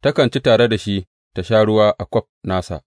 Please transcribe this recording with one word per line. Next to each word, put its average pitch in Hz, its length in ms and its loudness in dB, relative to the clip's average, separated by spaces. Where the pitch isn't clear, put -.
takan 139 280 0
ci 131 100 -6
tare 117 280 2
da 107 100 -2
shi 98 280 -6
ta 92 80 -8
sha 110 220 2
ruwa 107 340 2
a 101 80 -8
kwaf - 180 -4
nasa 90 420 -6